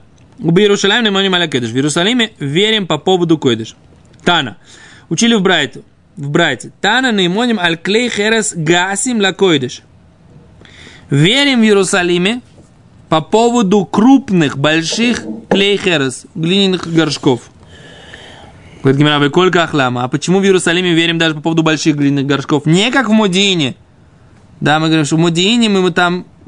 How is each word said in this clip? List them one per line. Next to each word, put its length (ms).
«У 140
Иерусалиме 520
не 80
молим 220
аля 140
кодеш». 220
В 60
Иерусалиме 640
верим 480
по 100
поводу 400
койдыш. 400
Тана. 320
Учили 280
в 60
Брайту. 420
В 120
Брайте. 420
Тана 320
наимоним 440
аль 200
клей 320
херес 440
гасим 680
ла 100
койдыш. 500
Верим 520
в 20
Иерусалиме 760
по 140
поводу 640
крупных, 720
больших 640
клей 280
херес, 480
глиняных 560
горшков. 500
Говорит 180
Гемара, 200
«Вы 100
колька 340
ахлама». 400
А 60
почему 300
в 40
Иерусалиме 500
верим 240
даже 180
по 60
поводу 220
больших 320
глиняных 300
горшков? 400
Не 260
как 160
в 60
Модиине. 600
Да, 200
мы 80
говорим, 180
что 100
в 40
Модиине 500
мы, 120
мы 100
там, 340